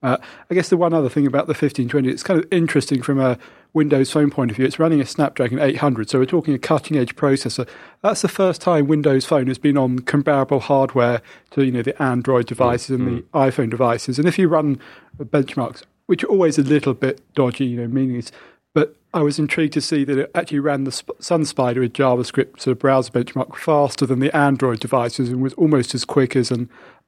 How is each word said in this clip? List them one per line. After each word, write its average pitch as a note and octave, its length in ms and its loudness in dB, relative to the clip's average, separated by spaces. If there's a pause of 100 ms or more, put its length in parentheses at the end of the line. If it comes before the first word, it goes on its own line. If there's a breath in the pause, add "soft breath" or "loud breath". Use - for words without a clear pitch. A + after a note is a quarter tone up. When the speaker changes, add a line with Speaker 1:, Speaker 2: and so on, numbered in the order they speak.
Speaker 1:
Uh, B2 140 0 (340 loud breath)
I - 20 -4
guess F3+ 160 0
the F#3 80 4
one E3 160 2
other D3 160 2
thing D3 160 0
about C#3+ 220 0
the D#3 80 -2
fifteen C3 340 -2
twenty, C3 200 0
it's - 120 -6
kind F3 180 0
of - 120 -2
interesting D3+ 500 0
from C3+ 180 -2
a B2+ 200 0 (340 loud breath)
Windows D3 380 2
Phone D3 180 2
point B2 220 -2
of G#2 60 -10
view. B2+ 80 0
It's C3+ 120 -2
running D#3+ 240 2
a B2+ 40 -2
Snapdragon C3 540 -2
eight C#3 180 2
hundred, A#2+ 320 -2
so C3 100 2
we're C3 60 2
talking D3+ 280 0
a B2+ 60 -4
cutting-edge C#3 560 -2
processor. C3+ 520 -2 (360 loud breath)
That's G3+ 180 0
the F#3+ 60 0
first F#3 340 -2
time D#3+ 260 2
Windows C#3+ 380 2
Phone C3+ 220 0
has C3 100 -4
been C#3+ 200 0
on B2+ 220 0
comparable C#3 600 0
hardware B2+ 640 0 (300 loud breath)
to, C#3 140 0
you C3 60 0
know, B2 100 -2
the C3 200 -4
Android B2 440 0
devices B2 460 0
and B2 160 -2
the A#2+ 140 -4
Speaker 2:
Mm. C3+ 280 0
Speaker 1:
iPhone B2 220 -2
devices. B2 480 -2
And D#3+ 80 2
if E3 100 0
you F#3 100 4
run D3+ 320 0 (400 loud breath)
benchmarks, C3+ 640 -2 (240)
which F3+ 180 0
are - 40 -4
always E3+ 320 2
a C#3 40 6
little C3+ 300 2
bit - 280 -4 (120)
dodgy, C3 320 0
you A#2+ 160 -4
know, A#2 60 -6
meaningless, B2+ 440 -4 (420 loud breath)
but D3+ 220 0 (180)
I E3+ 100 0
was D3 160 0
intrigued D3+ 340 -2
to D3 80 -2
see D3 220 0
that C3+ 160 -2
it - 160 -4
actually D#3+ 240 -2
ran C#3 240 0
the C3 100 -4
Sp-, - 260 -10
Sun D#3+ 260 0
Spider B2+ 360 0
with A#2 120 -2
JavaScript B2+ 680 0
sort C3 120 0
of - 60 -10
browser C3+ 320 2
benchmark - 440 -4
faster D3 500 0
than B2+ 140 0
the C#3 160 0
Android C3+ 440 2
devices A#2+ 500 -2
and B2+ 120 -4
was C3 120 -2
almost D3+ 420 0
as A#2 100 -6
quick C3+ 300 0
as B2+ 160 0
an A#2+ 180 -4 (380 loud breath)